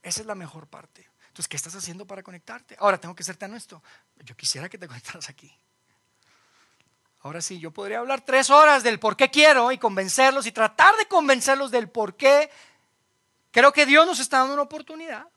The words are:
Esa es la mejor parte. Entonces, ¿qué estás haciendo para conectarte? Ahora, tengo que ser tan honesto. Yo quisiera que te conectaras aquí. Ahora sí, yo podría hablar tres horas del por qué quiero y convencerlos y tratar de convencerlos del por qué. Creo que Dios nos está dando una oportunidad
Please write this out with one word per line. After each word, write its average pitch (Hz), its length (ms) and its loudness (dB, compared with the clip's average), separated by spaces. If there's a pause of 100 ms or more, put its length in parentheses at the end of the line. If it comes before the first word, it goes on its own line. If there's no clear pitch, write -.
Esa 185 200 -12
es 214 40 -20
la 214 80 -12
mejor 160 320 -20
parte. - 420 -20 (200)
Entonces, - 200 -16
¿qué - 80 -14
estás 165 180 -14
haciendo 175 300 -18
para 196 180 -20
conectarte? 190 560 -20
Ahora, 196 220 0
tengo 175 140 -18
que 170 80 -20
ser 170 140 -14
tan 202 160 -16
honesto. 196 300 -20 (420)
Yo 120 120 -20
quisiera 151 320 -10
que - 80 -20
te 180 100 -20
conectaras 143 440 -20
aquí. 139 200 -20 (1700)
Ahora 151 200 -16
sí, 180 180 -12
yo 160 120 -16
podría 208 300 -10
hablar 262 220 -6
tres 262 280 0
horas 285 320 6
del 220 160 -2
por 214 180 -4
qué 269 140 2
quiero 285 400 4
y 262 80 -6
convencerlos 226 680 0
y 233 60 -10
tratar 302 440 4
de 427 100 -2
convencerlos 269 640 0
del 226 180 -4
por 220 280 -10
qué. 285 340 2 (1000)
Creo 269 200 6
que 294 140 2
Dios 285 180 4
nos 339 140 -4
está 262 220 -2
dando 269 140 -2
una 285 80 -4
oportunidad 311 760 -14